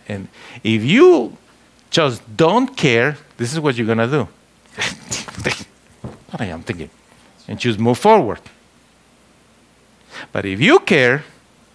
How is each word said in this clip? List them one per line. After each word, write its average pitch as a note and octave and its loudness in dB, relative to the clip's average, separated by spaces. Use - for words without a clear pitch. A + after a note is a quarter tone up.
and G2 -12
if A2 0
you C#4 4
just C#3 0
don't G#3 2
care, C3+ 2
this A#2+ -8
is D#3+ -6
what D3 -2
you're A#2 -2
gonna A2+ 0
do. B2+ -2
<laughs> - -12
"What E3+ -10
I A2 -6
am E2 -10
thinking?" E2+ -10
And A2 -10
just A2+ -4
move A#2 0
forward. F3+ 2
But G2+ -6
if G2 -6
you C4 4
care, C#3 2